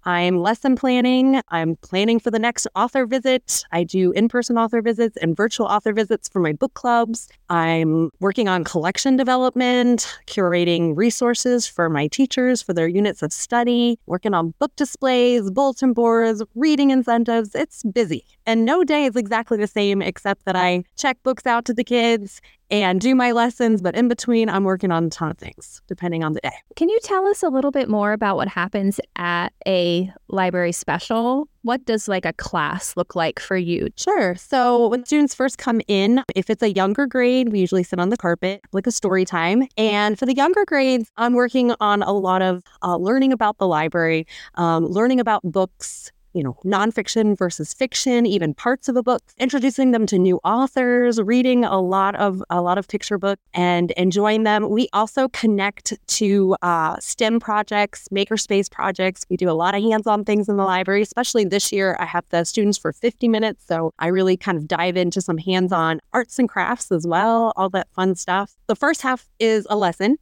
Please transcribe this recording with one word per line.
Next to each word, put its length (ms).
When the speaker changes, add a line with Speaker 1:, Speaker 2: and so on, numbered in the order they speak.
Speaker 1:
I'm 340
lesson 380
planning. 720
I'm 280
planning 420
for 120
the 80
next 360
author 300
visit. 680
I 120
do 280
in-person 440
author 240
visits 380
and 180
virtual 300
author 260
visits 360
for 120
my 120
book 200
clubs. 560
I'm 600
working 280
on 160
collection 520
development, 1000
curating 680
resources 720
for 240
my 160
teachers 560
for 100
their 160
units 340
of 100
study, 760
working 260
on 260
book 180
displays, 760
bulletin 420
boards, 500
reading 360
incentives. 640
It's 280
busy. 420
And 180
no 200
day 200
is 120
exactly 420
the 80
same, 340
except 460
that 100
I 280
check 260
books 220
out 220
to 80
the 100
kids 560
and 300
do 140
my 180
lessons, 480
but 160
in 120
between, 420
I'm 140
working 260
on 160
a 40
ton 200
of 80
things, 480
depending 360
on 120
the 60
day. 120
Speaker 2:
Can 120
you 140
tell 240
us 160
a 60
little 220
bit 180
more 240
about 240
what 120
happens 520
at 360
a 460
library 440
special? 760
What 240
does, 220
like, 180
a 80
class 640
look 180
like 260
for 160
you? 400
Speaker 1:
Sure. 400
So 520
when 180
students 280
first 240
come 300
in, 340
if 160
it's 120
a 100
younger 340
grade, 460
we 80
usually 220
sit 160
on 120
the 60
carpet, 440
like 140
a 60
story 320
time. 420
And 420
for 80
the 80
younger 300
grades, 520
I'm 160
working 480
on 220
a 100
lot 300
of, 200
uh, 140
learning 360
about 260
the 80
library, 600
um, 300
learning 340
about 220
books, 720
you 80
know, 220
nonfiction 720
versus 380
fiction, 520
even 280
parts 340
of 80
a 60
book, 200
introducing 520
them 160
to 120
new 260
authors, 760
reading 440
a 160
lot 360
of, 340
a 100
lot 180
of 80
picture 320
books 240
and 380
enjoying 520
them. 240
We 240
also 360
connect 680
to, 560
uh, 380
stem 400
projects, 720
makerspace 580
projects. 580
We 80
do 140
a 20
lot 220
of 80
hands-on 420
things 240
in 100
the 60
library, 380
especially 420
this 280
year. 260
I 60
have 240
the 160
students 340
for 140
fifty 340
minutes. 400
So 320
I 100
really 280
kind 220
of 100
dive 280
into 240
some 180
hands-on 600
arts 260
and 100
crafts 440
as 140
well, 500
all 140
that 240
fun 200
stuff. 400
The 100
first 260
half 260
is 300
a 60
lesson. 460